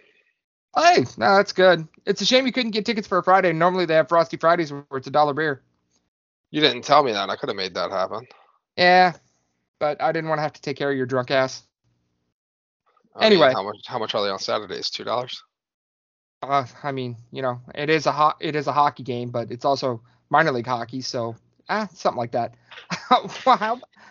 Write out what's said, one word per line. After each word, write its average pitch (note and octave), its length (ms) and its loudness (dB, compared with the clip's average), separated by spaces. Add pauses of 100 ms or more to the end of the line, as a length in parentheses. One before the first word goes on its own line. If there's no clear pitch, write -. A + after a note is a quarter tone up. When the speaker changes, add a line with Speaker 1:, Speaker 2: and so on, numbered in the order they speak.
(760)
Speaker 1:
Hey, D#4+ 280 4 (140)
no, G3+ 180 4
that's G3 160 2
good. F3 360 4 (180)
It's G3 160 -4
a G3 40 -2
shame B3+ 200 2
you A#3+ 80 -2
couldn't B3 180 -2
get G#3 140 -4
tickets G#3+ 220 -4
for F#3+ 100 -2
a F3 60 0
Friday. F#3 280 4
Normally F3+ 340 2
they D#3+ 100 0
have D#3 120 4
Frosty E3+ 300 0
Fridays E3 340 2
where C#3+ 220 -12
it's C3 140 -8
a C#3 40 -12
dollar D3 220 2
beer. D3 300 -4 (880)
Speaker 2:
You D3+ 100 -2
didn't B2 220 2
tell D3 200 6
me B2+ 80 0
that. G2 180 -2
I G#2 60 -2
coulda B2 200 -6
made F#2+ 180 -6
that F#2 180 -4
happen. G2 360 -6 (500)
Speaker 1:
Yeah, F3+ 360 6 (680)
but D3 200 -2
I D#3+ 120 0
didn't D#3+ 180 -4
wanna D#3 140 -2
have D3+ 100 -6
to - 80 -20
take C#3 160 -8
care C#3+ 140 -4
of C#3 40 -2
your B2+ 120 -4
drunk B2+ 240 -2
ass. C3 320 0 (1500)
Speaker 2:
I G#3+ 60 -4
mean, A3 120 6
Speaker 1:
Anyway. D3+ 180 6
Speaker 2:
how G#2+ 120 -4
much, G#2 140 -8 (100)
how B2+ 100 -10
much A2 160 -6
are G#2+ 100 -2
they G2+ 60 -2
on F#2+ 100 -6
Saturdays? G#2 520 -6
Two - 120 -10
dollars? A#2+ 400 -6 (1000)
Speaker 1:
Uh, C3+ 220 0 (180)
I D3 80 -6
mean, B2 260 -8 (140)
you C3+ 100 -10
know, B2 200 -4 (120)
it D3 160 -6
is D#3 160 2
a D3 60 2
ho-, D3+ 280 2
it D3+ 160 -6
is C#3+ 120 -4
a C#3 60 -4
hockey C#3+ 300 0
game, A#2+ 260 -8
but A#2 220 -6
it's A#2+ 140 -10
also C3 360 -2 (280)
minor D3+ 220 4
league A#2+ 140 -4
hockey, B2 360 -6
so, A#2 340 -8 (340)
ah, G#3 240 -4
something E3 260 -4
like A#2 140 -6
that. A#2+ 260 -4
<laughs> - 60 -20 (800)
Well, B3 120 4
how, A3+ 240 -4 (300)